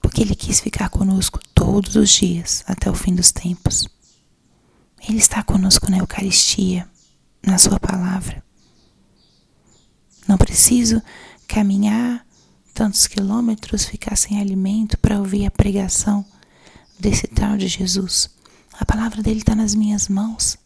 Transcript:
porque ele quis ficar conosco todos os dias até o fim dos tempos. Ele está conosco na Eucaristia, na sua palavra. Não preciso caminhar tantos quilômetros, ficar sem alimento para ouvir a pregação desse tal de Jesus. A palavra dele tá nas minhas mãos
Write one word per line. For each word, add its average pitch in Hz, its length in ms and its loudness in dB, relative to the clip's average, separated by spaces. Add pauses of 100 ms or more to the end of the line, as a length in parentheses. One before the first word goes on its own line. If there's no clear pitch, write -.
porque - 200 0
ele 202 140 2
quis - 260 -2
ficar - 280 -2
conosco 190 500 0 (140)
todos - 420 2
os 214 140 4
dias 175 560 0
até 190 240 -2
o 185 60 0
fim - 180 -2
dos 180 180 2
tempos. - 560 -4 (1200)
Ele 220 100 0
está - 260 0
conosco 190 480 2
na 185 60 4
Eucaristia, 185 920 0 (580)
na 185 120 2
sua - 220 4
palavra. 185 640 -4 (1800)
Não 196 100 4
preciso 226 640 4 (460)
caminhar 214 760 0 (480)
tantos 208 320 0
quilômetros, 214 800 -2
ficar - 300 -8
sem 202 240 -2
alimento 196 580 -2
para 208 220 0
ouvir 202 260 -2
a 202 60 -2
pregação 196 760 0 (720)
desse 196 280 0
tal 208 300 0
de 190 100 -2
Jesus. 185 640 -4 (440)
A - 120 -6
palavra 220 360 -2
dele 220 220 -2
tá 220 120 4
nas 214 200 0
minhas 208 320 0
mãos 214 580 -2